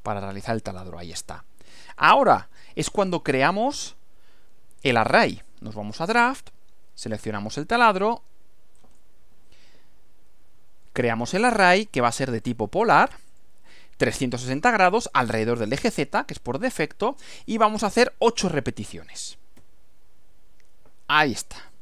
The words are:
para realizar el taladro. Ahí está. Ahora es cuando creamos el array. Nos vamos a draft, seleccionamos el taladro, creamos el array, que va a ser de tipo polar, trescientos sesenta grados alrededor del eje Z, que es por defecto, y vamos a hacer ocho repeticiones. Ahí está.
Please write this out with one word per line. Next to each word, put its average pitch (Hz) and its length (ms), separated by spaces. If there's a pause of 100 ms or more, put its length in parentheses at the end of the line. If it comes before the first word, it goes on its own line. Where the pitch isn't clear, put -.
para 101 200
realizar 98 340
el 110 80
taladro. 92 340
Ahí 85 140
está. - 320 (540)
Ahora 185 520 (260)
es - 140
cuando 185 340
creamos 175 720 (880)
el 123 160
array. 151 440 (180)
Nos 107 160
vamos 104 260
a 170 60
draft, 226 420 (460)
seleccionamos 107 640
el 147 100
taladro, 220 560 (2750)
creamos 117 400
el 208 120
array, 202 400
que - 160
va 120 60
a 120 60
ser 131 180
de 113 100
tipo 113 280
polar, 190 420 (840)
trescientos 123 440
sesenta 135 300
grados 180 420
alrededor 117 460
del 110 140
eje 214 180
Z, - 340
que - 80
es - 60
por 123 200
defecto, 214 580 (280)
y 220 120
vamos 214 260
a 208 40
hacer 240 320
ocho 226 300
repeticiones. - 880 (1700)
Ahí 147 260
está. - 240 (240)